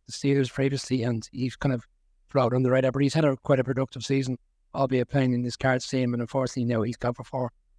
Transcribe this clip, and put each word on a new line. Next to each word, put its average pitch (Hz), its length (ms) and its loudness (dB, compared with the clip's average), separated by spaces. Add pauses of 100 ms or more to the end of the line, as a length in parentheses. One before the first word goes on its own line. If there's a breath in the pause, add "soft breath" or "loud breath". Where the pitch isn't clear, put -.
the 113 60 -14
Steelers 139 360 2
previously, 135 540 -2
and 117 300 -2
he's 127 240 -6
kind 139 160 0
of 117 100 -6 (460)
floated 123 260 2
on 127 80 4
the 123 80 2
radar, 131 220 4
but 135 80 -2
he's 139 120 2
had 160 120 4
a, 135 100 2
quite 135 240 2
a 127 60 0
productive 131 400 -4
season, 131 320 0 (360)
albeit 131 360 0
playing 131 240 2
in 123 80 0
this 120 160 -6
Cards 127 280 0
team, 127 280 -2
and 120 80 -4
unfortunately 127 420 -4
now 117 180 0
he's 113 140 -4
gone 123 180 -4
for 113 120 -14
four. 127 260 -6 (280)